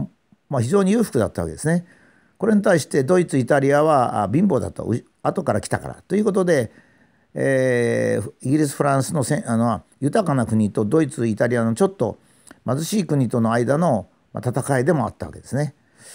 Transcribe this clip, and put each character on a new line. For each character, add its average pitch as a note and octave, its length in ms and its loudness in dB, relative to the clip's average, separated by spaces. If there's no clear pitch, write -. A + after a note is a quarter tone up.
ま C#3 100 -2
あ、 - 20 0
非 A#2 60 0
常 G3 160 2
に F#3 80 2
裕 A3 140 2
福 B2+ 160 0
だ G2 60 2
っ - 40 -4
た F#2 120 -6
わ E2 40 -4
け D#2+ 60 -8
で - 60 -14
す D3 100 -2
ね。 F3 180 0
こ G3 120 -2
れ G#3+ 80 4
に G3 60 2
対 F#3 180 4
し - 60 -10
て C#3+ 180 0
ド F3+ 160 2
イ F3 40 2
ツ、 D#3+ 140 -2
イ A#2+ 80 2
タ D3 140 4
リ C3+ 120 2
ア D3 120 4
は、 B2 400 2
あ、 F#2+ 40 -2
貧 E3+ 200 2
乏 C3+ 100 2
だ F#2 140 -4
と、 - 100 -12
う-、 - 220 -4
後 C#3+ 220 -4
か B2+ 80 0
ら G#2+ 80 0
来 - 80 -14
た A2+ 100 -2
か - 80 -10
ら - 220 -12
と F3+ 80 -2
い G#3+ 60 2
う - 20 0
こ G#3 80 0
と F#3+ 120 0
で、 D3 280 0
え A#2+ 840 0
ー、 - 200 -12
イ C3 100 -4
ギ D3+ 80 2
リ D#3 80 2
ス、 C#3 80 -6
フ - 80 -2
ラ C#3 140 2
ン C3 80 0
ス - 100 -8
の D3 80 0
せ D3 160 0
ん-、 - 100 -8
あ A#2 80 0
の、 A2+ 280 0
豊 F3+ 240 0
か D3+ 100 0
な B2 120 0
国 G#2+ 260 0
と A2 120 -2
ド D3+ 160 2
イ D3+ 80 0
ツ、 A#2+ 200 -4
イ G#2 80 -2
タ C3+ 100 0
リ A#2+ 100 0
ア A#2 60 0
の A2+ 120 0
ち D3 80 0
ょ - 20 4
っ F#3+ 60 0
と A2 280 -6
貧 C3+ 160 -2
し G#3 160 -4
い F#3 60 -2
国 C#3+ 240 0
と A#2+ 120 0
の A2+ 120 2
間 B2 260 0
の、 C3+ 300 0
ま G#2 120 -10
あ、 B2+ 40 -2
戦 C3 320 -2
い B2 40 0
で F3 80 2
も C3 140 0
あ - 40 -4
っ - 60 -20
た E2+ 100 -10
わ D2 60 -14
け - 60 -18
で - 80 -20
す - 80 -8
ね。 C#3+ 220 -2